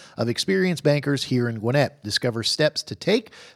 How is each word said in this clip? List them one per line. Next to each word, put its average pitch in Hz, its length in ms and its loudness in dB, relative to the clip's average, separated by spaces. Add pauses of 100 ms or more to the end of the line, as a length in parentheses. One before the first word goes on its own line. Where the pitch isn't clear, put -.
(160)
of 117 120 0
experienced 185 560 0
bankers 143 400 2
here 120 240 0
in 113 100 -6
Gwinnett. 123 460 0
Discover 110 400 -2
steps - 400 0
to - 100 -12
take - 380 -2 (240)